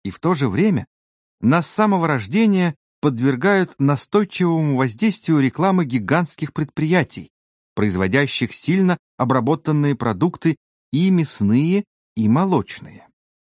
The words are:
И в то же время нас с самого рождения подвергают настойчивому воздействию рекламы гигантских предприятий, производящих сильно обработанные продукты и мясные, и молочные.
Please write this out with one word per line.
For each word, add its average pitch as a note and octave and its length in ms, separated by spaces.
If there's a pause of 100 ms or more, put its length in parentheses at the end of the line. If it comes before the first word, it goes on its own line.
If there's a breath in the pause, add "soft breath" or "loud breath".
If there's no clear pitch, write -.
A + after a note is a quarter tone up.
И G2 80
в - 80
то F3 160
же C#3 120
время D3 380 (560)
нас D3 260
с - 40
самого G3 360
рождения E3+ 680 (260)
подвергают C#3+ 760
настойчивому D#3+ 1000
воздействию C#3+ 640
рекламы E3+ 460
гигантских C#3 680
предприятий, D3+ 760 (440)
производящих G#2 800
сильно F3+ 440 (200)
обработанные C#3+ 800
продукты A#2+ 600 (360)
и F3 180
мясные, D#3+ 720 (320)
и G#2+ 140
молочные. D#3 800 (500)